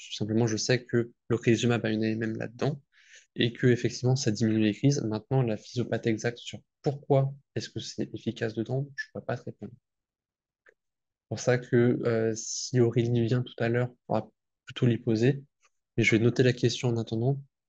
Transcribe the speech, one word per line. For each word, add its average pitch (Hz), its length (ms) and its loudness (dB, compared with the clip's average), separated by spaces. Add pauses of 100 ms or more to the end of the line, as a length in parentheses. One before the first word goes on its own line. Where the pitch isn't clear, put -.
(120)
simplement, 110 340 0
je 107 100 0
sais 123 280 0
que 120 280 -2 (160)
l'ocrelizumab 117 560 2
a 110 60 0
une 110 140 0
A 110 40 0
M 110 140 -4
M 113 140 -4
là-dedans 117 440 -4 (540)
et 120 180 0
que, - 140 -2
effectivement, 123 480 2
ça 131 160 0
diminue 110 300 2
les 107 140 4
crises. 139 280 2
Maintenant, 110 400 -2
la 110 140 0
physiopathe 117 500 -4
exacte 117 320 -2
sur - 220 -14 (220)
pourquoi 139 520 0 (220)
est-ce - 140 -6
que - 100 -10
c'est - 340 -8
efficace 113 400 -6
dedans, 127 420 -4
je - 140 -10
pourrais - 140 -12
pas 123 120 -4
te - 80 -16
répondre. 104 280 -14 (960)
C'est - 600 -20
pour 110 120 -6
ça 127 180 2
que, 123 460 2
euh, 113 320 0
si - 420 -4
Aurélie 117 480 2
vient 123 160 0
tout - 160 -12
à 117 100 -2
l'heure, 123 220 0
on - 60 -20 (100)
pourra 110 240 -2 (340)
plutôt - 220 -2
lui 113 120 4
poser. 120 440 2 (540)
Mais 113 80 2
je 113 120 4
vais 107 60 4
noter 120 200 2
la 123 100 4
question 123 360 0
en 117 80 2
attendant. 117 440 -2 (280)